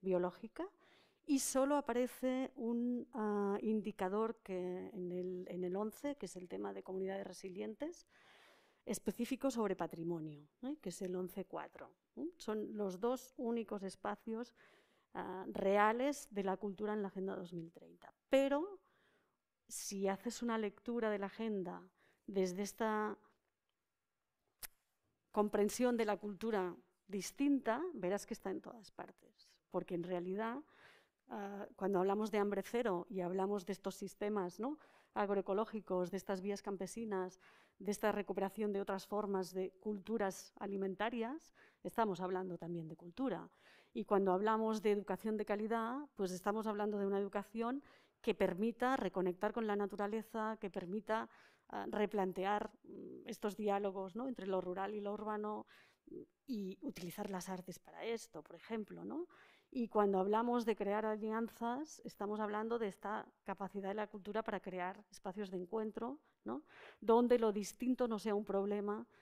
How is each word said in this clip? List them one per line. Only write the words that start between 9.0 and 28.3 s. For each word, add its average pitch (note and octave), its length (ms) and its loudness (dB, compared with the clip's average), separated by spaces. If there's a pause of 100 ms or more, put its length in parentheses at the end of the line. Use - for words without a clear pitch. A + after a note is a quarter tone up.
sobre G#3 260 2
patrimonio, D#3+ 720 -4 (140)
¿eh? C#4 200 -4
que G3 60 -8
es F3 120 -6
el F#3 140 -2
once F#3 300 -4
cuatro, D3 500 -10 (220)
¿m? C#4 200 -6
Son G#3+ 400 -4
los F#3+ 220 -2
dos B3 380 -2
únicos A3+ 480 -2
espacios, A3 680 -6 (640)
ah, F#3 340 -6
reales G#3+ 800 4
de G3+ 120 -2
la F#3+ 140 2
cultura G#3 360 -4
en G#3+ 100 0
la G3 60 -2
Agenda F#3+ 280 -4
dos F3+ 180 -8
mil E3 180 -8
treinta. E3+ 400 -20 (160)
Pero, C#4+ 520 4 (880)
si G3 400 -2
haces A3 340 -2
una A3+ 160 0
lectura A3 500 -2
de G#3 100 2
la G3 80 -2
agenda F#3 600 -4 (380)
desde F#3+ 360 2
esta G#3+ 540 0 (2250)
comprensión G#3+ 640 4
de A#3 80 4
la G#3 140 2
cultura G#3 580 -2 (300)
distinta, A#3+ 720 2 (140)
verás G3+ 320 0
que A3+ 80 -6